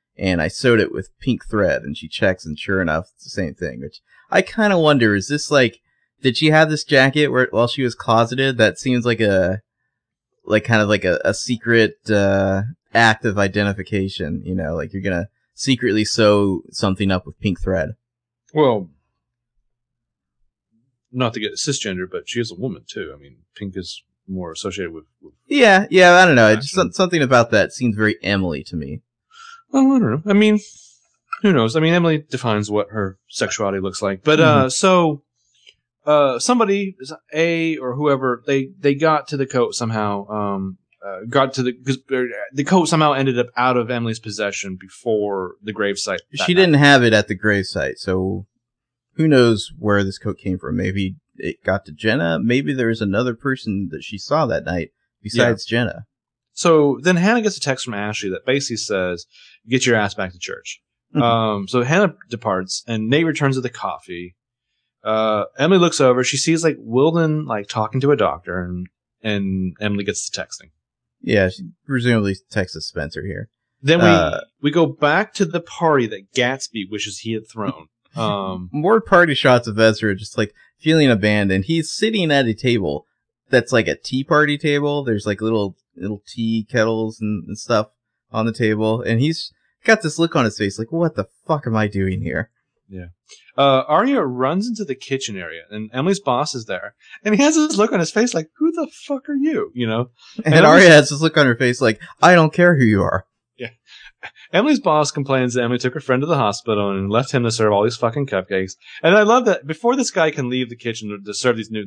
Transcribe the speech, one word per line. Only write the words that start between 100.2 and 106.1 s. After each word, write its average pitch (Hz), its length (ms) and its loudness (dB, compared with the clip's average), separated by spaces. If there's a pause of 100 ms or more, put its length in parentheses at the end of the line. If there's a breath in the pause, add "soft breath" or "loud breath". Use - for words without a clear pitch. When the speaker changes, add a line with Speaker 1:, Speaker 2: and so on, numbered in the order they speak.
Speaker 1:
And 156 100 4
Speaker 2:
And 170 100 8
Speaker 1:
Arya 190 200 8
Speaker 2:
Emily's - 100 10
Speaker 1:
has 147 140 8
this 143 120 -6
look 160 160 0
on 143 100 6
her 120 100 4
face 123 240 0
like, 110 180 2 (220 loud breath)
"I 175 120 8
don't 160 200 6
care 175 240 6
who 127 80 4
you 107 160 4
are." 90 240 -2 (320)
Speaker 2:
Yeah. 117 120 -10 (840 loud breath)
Emily's 254 300 2
boss 151 300 2
complains 135 420 -2
that 123 100 0
Emily 120 140 0
took 123 160 -4
her 156 60 -8
friend 131 220 0